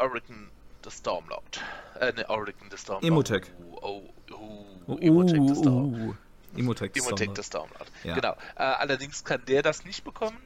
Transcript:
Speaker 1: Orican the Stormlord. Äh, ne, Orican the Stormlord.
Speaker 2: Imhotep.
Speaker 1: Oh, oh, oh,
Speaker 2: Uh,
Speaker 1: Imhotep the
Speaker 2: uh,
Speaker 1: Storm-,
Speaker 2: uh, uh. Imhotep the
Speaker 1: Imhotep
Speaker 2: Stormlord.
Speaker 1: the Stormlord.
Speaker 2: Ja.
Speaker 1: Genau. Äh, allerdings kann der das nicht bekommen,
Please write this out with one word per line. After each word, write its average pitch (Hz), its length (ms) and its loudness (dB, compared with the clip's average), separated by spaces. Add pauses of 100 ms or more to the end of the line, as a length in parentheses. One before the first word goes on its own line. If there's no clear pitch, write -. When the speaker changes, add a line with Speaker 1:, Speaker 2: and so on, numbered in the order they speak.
Speaker 1:
Orican 117 480 -4 (320)
the - 80 -16
Stormlord. - 720 -6 (380)
Äh, 123 120 2
ne, 110 160 -6
Orican 104 420 -4
the 98 60 -14
Stormlord. 101 280 -4
Speaker 2:
Imhotep. 131 420 2 (340)
Speaker 1:
Oh, - 20 -16
oh, 101 200 -8 (300)
oh, 107 300 -14 (260)
Speaker 2:
Uh, 127 100 -4
Speaker 1:
Imhotep 170 360 8
the 151 60 6 (100)
Speaker 2:
uh, 143 60 4
Speaker 1:
Storm-, 131 380 4
Speaker 2:
uh, 110 160 -4
uh. 104 40 -8 (400)
Imhotep 117 400 -2
the 135 60 -2
Speaker 1:
Imhotep 120 180 -2
Speaker 2:
Stormlord. 101 180 -2
Speaker 1:
the 101 60 -6
Stormlord. - 500 -10 (120)
Speaker 2:
Ja. 82 100 -4
Speaker 1:
Genau. 107 220 0 (180)
Äh, - 80 -6
allerdings 135 600 -2
kann 139 220 -2
der 135 160 4
das 156 220 0
nicht 190 200 -12
bekommen, 226 420 -6